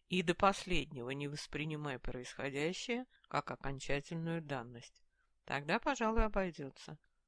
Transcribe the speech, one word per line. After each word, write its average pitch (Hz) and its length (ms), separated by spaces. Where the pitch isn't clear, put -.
и 185 120
до 170 140
последнего 151 760
не 143 180
воспринимай 147 720
происходящее 147 1080
как - 220
окончательную 151 920
данность. 123 600
Тогда, 147 340
пожалуй, 226 440
обойдется. 165 720